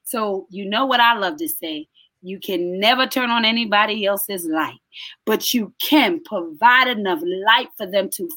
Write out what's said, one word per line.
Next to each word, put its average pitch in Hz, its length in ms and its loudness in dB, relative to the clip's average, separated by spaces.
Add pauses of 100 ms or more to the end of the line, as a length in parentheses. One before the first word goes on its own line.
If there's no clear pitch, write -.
So 208 440 -4
you 196 200 -10
know 233 160 0
what 247 160 2
I 233 160 6
love 180 220 -2
to 320 100 -4
say, 156 380 -8 (360)
you 185 160 -10
can 180 400 -4
never 247 280 2
turn 247 240 -2
on 233 140 2
anybody 220 600 0
else's 196 400 -2
light, 156 320 -2 (480)
but - 300 0
you 214 260 -2
can 208 420 2
provide 214 640 2
enough 202 320 -2 (280)
light 254 280 4
for 202 120 -8
them 196 240 -2
to 175 240 -8